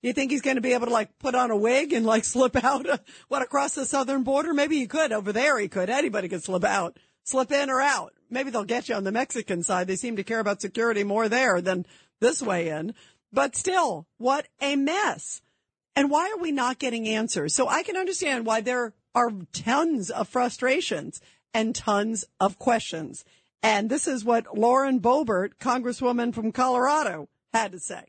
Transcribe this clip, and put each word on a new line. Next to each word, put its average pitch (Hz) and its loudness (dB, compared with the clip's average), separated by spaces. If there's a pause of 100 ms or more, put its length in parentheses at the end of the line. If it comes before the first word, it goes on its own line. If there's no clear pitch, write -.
You 240 -2
think 277 0
he's 285 0
gonna 262 0
be 247 2
able 240 0
to, 240 -2
like, 214 -2
put 254 -2
on 247 2
a 214 0
wig 254 2
and, 226 2
like, 220 4
<laughs> - -4
slip 254 4
out, 269 2
uh, 269 2 (300)
what, 269 0
across 277 0
the 269 -2
southern 269 0
border? 277 2
Maybe 294 2
he 247 0
could. 302 0
Over 208 -2
there 254 2
he 202 -2
could. 185 -2
Anybody 240 0
could 175 -6
slip 185 -2
out, 196 0 (260)
slip 254 0
in 277 0
or 262 2
out. 269 0 (120)
Maybe 262 -4
they'll 220 -2
get 233 -4
you 233 -2
on 196 -4
the 190 -2
Mexican 214 -2
side. 180 0
They 190 -2
seem 233 -6
to 196 -4
care 226 -2
about 202 -2
security 208 0
more 208 0
there 226 2
than 180 -2 (340)
this 233 2
way 180 -2
in. 160 -6 (360)
But 277 0
still, 302 0 (100)
what 262 0 (120)
a 277 0
mess. 320 -2 (540)
And 277 2
why 330 0
are 392 -6
we 330 -2
not 254 -2
getting 233 -2
answers? 220 -2
So - 2
I 339 0
can 381 -6
understand 339 -2
why 220 2
there 240 -2 (180)
are 240 2 (220)
tons 269 0
of 208 -2
frustrations 247 -2 (320)
and 220 0
tons 208 0 (140)
of 190 0
questions. 226 -2 (380)
And 214 2
this 277 0
is 247 -2
what 233 0
Lauren 254 4
Boebert, 220 2
Congresswoman 247 0
from 226 -2
Colorado, 254 0 (240)
had 220 0
to 180 -14
say. - -12